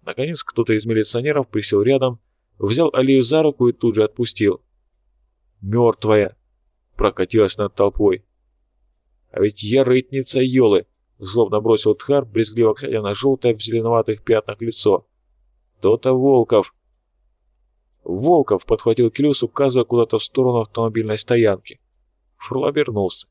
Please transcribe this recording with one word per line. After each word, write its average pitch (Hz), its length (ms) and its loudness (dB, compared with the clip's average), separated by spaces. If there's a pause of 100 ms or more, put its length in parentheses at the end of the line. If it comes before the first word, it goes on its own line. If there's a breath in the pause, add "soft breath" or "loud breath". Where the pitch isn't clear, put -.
Наконец, 151 400 -8
кто-то 113 320 -4
из 107 100 -4
милиционеров 117 640 -2
присел 104 340 -2
рядом, 131 380 0 (380)
взял 131 340 0
Алию 135 300 4
за 151 200 2
руку 135 260 2
и 120 40 2
тут 117 220 -2
же 107 100 4
отпустил. 107 580 -2 (1000)
«Мёртвая!» 107 760 0 (600)
прокатилась 98 600 0
над 101 180 -6
толпой. 101 500 0 (1040)
«А - 100 -8
ведь 104 220 -2
я 123 220 0
рытница, 127 560 -2
ёлы!» 123 460 2 (320)
злобно 104 420 0
бросил 107 340 2
Тхар, 139 300 -2
брезгливо 110 500 0
глядя 120 260 -6
на 101 140 -4
жёлтое 127 400 0
в 107 80 -10
зеленоватых 113 600 -2
пятнах 110 360 -2
лицо. 107 460 -2 (760)
«То-то 117 340 0
Волков!» 127 600 2 (1300)
«Волков!» 113 640 0
подхватил 113 440 0
Келюс, 143 320 0
указывая 127 420 0
куда-то 117 340 0
в - 60 -4
сторону 127 340 0
автомобильной 110 580 -4
стоянки. 107 640 0 (580)
Фрол 131 260 -6
обернулся. 127 680 -4